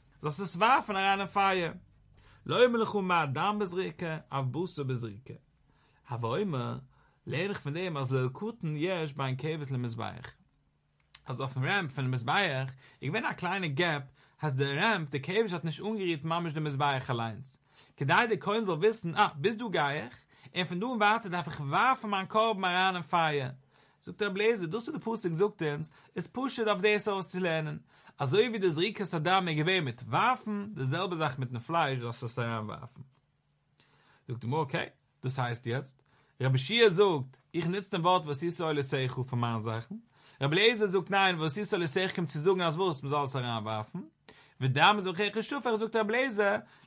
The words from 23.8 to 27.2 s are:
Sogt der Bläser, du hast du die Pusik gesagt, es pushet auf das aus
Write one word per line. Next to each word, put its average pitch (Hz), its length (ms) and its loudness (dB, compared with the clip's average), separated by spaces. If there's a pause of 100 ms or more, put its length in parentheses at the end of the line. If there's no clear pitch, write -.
Sogt - 200 -16
der 202 120 0
Bläser, 202 360 2
du 175 100 -4
hast 233 100 -6
du 311 40 -8
die 240 80 -6
Pusik 220 320 -4
gesagt, 202 300 0 (540)
es 180 120 -6
pushet 247 400 -2
auf 202 140 0
das 208 260 4
aus 196 220 -2